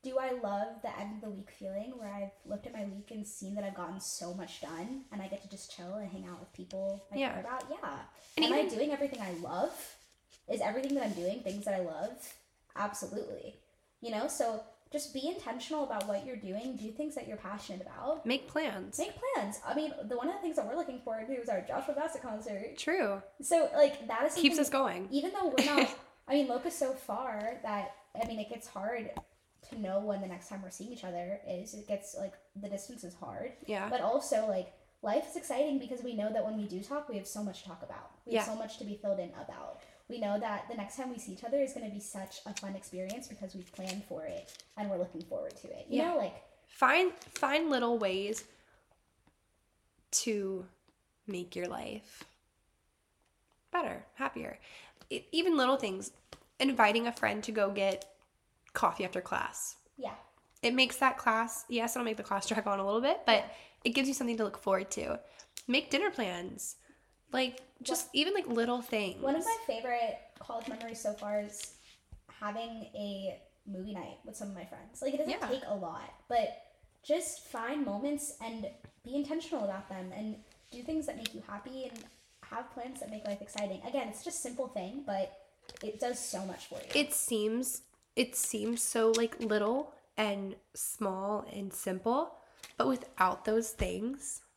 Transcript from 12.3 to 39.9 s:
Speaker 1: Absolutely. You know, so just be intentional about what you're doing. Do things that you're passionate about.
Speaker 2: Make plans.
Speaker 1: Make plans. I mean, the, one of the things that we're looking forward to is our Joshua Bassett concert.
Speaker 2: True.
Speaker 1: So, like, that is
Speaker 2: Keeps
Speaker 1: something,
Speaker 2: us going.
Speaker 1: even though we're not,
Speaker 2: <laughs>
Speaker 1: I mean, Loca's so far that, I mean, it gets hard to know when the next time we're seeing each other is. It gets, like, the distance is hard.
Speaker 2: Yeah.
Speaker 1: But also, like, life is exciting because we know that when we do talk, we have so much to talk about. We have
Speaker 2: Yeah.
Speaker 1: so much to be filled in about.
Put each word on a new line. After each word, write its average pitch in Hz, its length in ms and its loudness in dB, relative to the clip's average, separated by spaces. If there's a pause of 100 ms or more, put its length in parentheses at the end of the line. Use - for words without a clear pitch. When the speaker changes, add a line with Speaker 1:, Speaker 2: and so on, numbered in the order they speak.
Speaker 1:
Absolutely. - 800 -4 (460)
You 233 100 -4
know, 220 160 0
so 226 360 2 (280)
just - 220 -4
be 269 140 -2
intentional 294 560 -2
about 214 240 -2
what 196 180 0
you're 254 100 -6
doing. 214 400 -4
Do 208 160 -6
things 294 240 -2
that 233 120 -6
you're 220 100 -8
passionate 196 440 -8
about. - 440 -2
Speaker 2:
Make 262 220 2
plans. 208 520 -2
Speaker 1:
Make 403 140 0 (220)
plans. 208 300 0
I - 80 -2
mean, 294 200 0 (100)
the, 220 140 -2
one 247 120 0
of 381 60 -2
the 403 60 -6
things 330 160 0
that 208 100 0
we're 240 80 -2
looking 269 260 -2
forward 220 260 -4
to 269 60 -2
is 240 160 -4
our 196 120 2
Joshua 277 340 -2
Bassett 311 260 0
concert. 214 560 -6
Speaker 2:
True. 226 440 2 (200)
Speaker 1:
So, 330 340 8
like, - 320 8
that 233 180 0
is 311 100 4
Speaker 2:
Keeps 330 220 6
Speaker 1:
something, - 40 4
Speaker 2:
us - 80 4
going. 196 420 2
Speaker 1:
even 285 220 2
though 370 240 2
we're - 80 8
not, 285 240 6 (220)
Speaker 2:
<laughs> - 160 -20
Speaker 1:
I 262 60 2
mean, 285 140 6
Loca's 254 280 0
so 269 180 2
far 226 720 -4
that, 208 320 -2 (260)
I 226 60 0
mean, 220 120 -4
it 208 100 -4
gets 226 180 -8
hard 214 440 -2 (580)
to 226 120 -6
know 190 180 2
when 202 220 0
the 190 60 -4
next 185 220 -8
time 196 120 -8
we're 185 80 -10
seeing 226 240 -10
each - 100 -12
other 180 360 -4 (100)
is. 190 240 -4
It 208 140 -12
gets, 202 300 -4
like, 196 160 -6 (220)
the 202 140 -8
distance 202 340 -8
is 180 120 -10
hard. 185 380 -8 (120)
Speaker 2:
Yeah. 202 240 -2
Speaker 1:
But 240 120 2
also, 220 460 4
like, 190 240 0 (300)
life 226 280 2
is - 60 -8
exciting 277 440 2
because - 240 -6
we 247 120 -4
know 214 160 0
that 214 140 2
when 214 120 0
we 208 100 -2
do 175 140 -4
talk, 294 280 -4
we 220 80 -4
have 190 100 -6
so 208 160 -4
much 196 200 -6
to 190 60 -14
talk 170 140 -12
about. - 280 -12 (140)
We 233 100 0
have 214 120 4
Speaker 2:
Yeah. 220 60 -2
Speaker 1:
so 220 40 -4
much 220 200 -6
to 220 80 -8
be 202 100 -4
filled 196 240 0
in 175 120 -4
about. - 500 -10 (260)